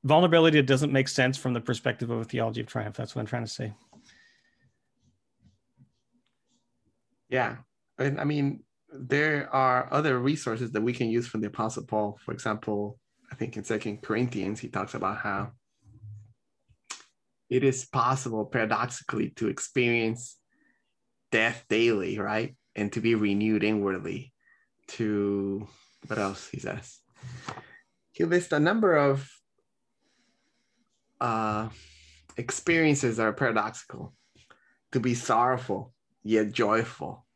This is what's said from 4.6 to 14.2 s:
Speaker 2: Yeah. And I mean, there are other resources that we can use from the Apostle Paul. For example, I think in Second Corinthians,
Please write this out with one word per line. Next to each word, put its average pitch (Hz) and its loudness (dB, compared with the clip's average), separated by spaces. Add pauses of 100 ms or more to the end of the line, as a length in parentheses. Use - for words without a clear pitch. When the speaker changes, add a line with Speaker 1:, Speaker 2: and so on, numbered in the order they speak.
Speaker 2:
Yeah. 120 0 (420)
And 139 0
I 143 -4
mean, 143 0 (300)
there 143 0
are 127 4
other 139 2
resources 123 -2
that 107 0
we 120 0
can 120 0
use 117 0
from 110 -4
the 104 -4
Apostle 113 -4
Paul. 107 -2
For - -8
example, 104 -4 (320)
I - -14
think 113 -8
in 104 -10
Second 107 -4
Corinthians, 110 -2